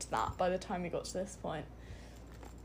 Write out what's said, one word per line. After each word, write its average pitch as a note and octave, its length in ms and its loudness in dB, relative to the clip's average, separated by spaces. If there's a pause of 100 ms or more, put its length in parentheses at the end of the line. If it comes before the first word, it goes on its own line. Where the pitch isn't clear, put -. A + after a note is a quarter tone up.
that - 280 4
by F3+ 120 8
the F#3 80 6
time F3+ 240 0
we F3 80 0
got - 160 0
to - 80 -4
this F#3+ 280 0
point. D#3 240 -2 (1000)